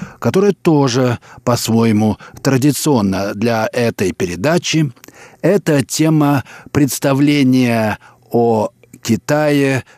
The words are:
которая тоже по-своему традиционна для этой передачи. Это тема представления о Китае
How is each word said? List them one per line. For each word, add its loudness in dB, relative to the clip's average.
которая 0
тоже 0
по-своему 0
традиционна 0
для -2
этой -2
передачи. -2
Это 0
тема 0
представления 0
о 0
Китае 0